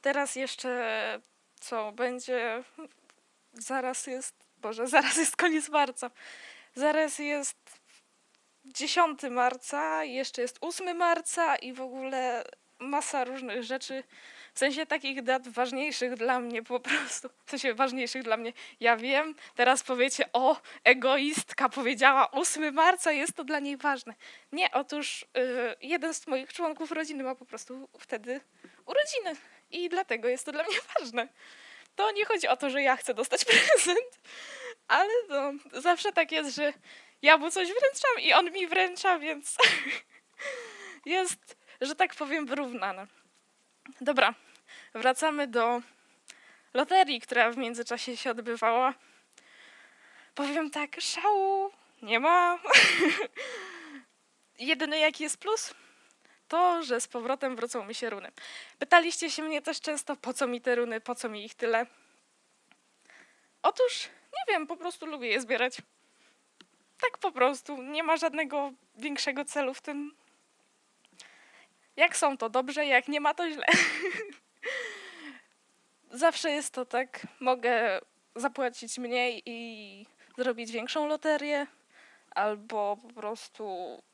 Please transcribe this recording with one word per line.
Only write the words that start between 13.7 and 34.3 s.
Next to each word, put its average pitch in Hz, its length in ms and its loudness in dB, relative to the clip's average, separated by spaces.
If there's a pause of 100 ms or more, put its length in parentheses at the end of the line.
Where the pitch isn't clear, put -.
w - 40 -10
sensie 294 280 2
takich 269 360 -4
dat 254 260 0
ważniejszych 247 680 -2
dla 254 260 0
mnie 240 220 -6
po 247 180 -4
prostu, 262 480 -2 (180)
w - 40 -14
sensie 254 240 -2
ważniejszych 247 480 -2
dla 226 140 2
mnie. 233 160 -6 (280)
Ja 233 160 6
wiem, 277 380 0 (200)
teraz 247 280 4
powiecie: 262 500 0
„O, 262 280 4 (240)
egoistka 277 840 4
powiedziała, 269 580 6
ósmy 302 460 -2
marca, 320 400 4
jest 294 200 0
to 320 120 -10
dla 294 160 -2
niej 285 160 -4
ważne”. 254 380 -4 (380)
Nie, 320 180 0
otóż, 285 520 -4
y, - 40 -18 (540)
jeden 320 340 -2
z - 120 -10
moich 269 260 -4
członków 320 400 -4
rodziny 311 320 -6
ma 262 100 -4
po 254 120 -18
prostu 254 420 -14 (100)
wtedy 240 420 -8 (460)
urodziny 523 500 -2 (340)
i 349 180 -6
dlatego 320 400 -2
jest 254 180 -2
to 302 60 -10
dla 302 100 -4
mnie 381 140 -2 (120)
<laughs> - 100 -14
ważne. 240 300 -4 (680)
To 415 160 2
nie 403 120 0
chodzi 403 240 0
o 254 80 4
to, 285 140 -2
że 277 120 0
ja 262 140 4
chcę 247 180 -4
dostać - 320 0
<laughs> 480 80 6
prezent, 466 680 4 (680)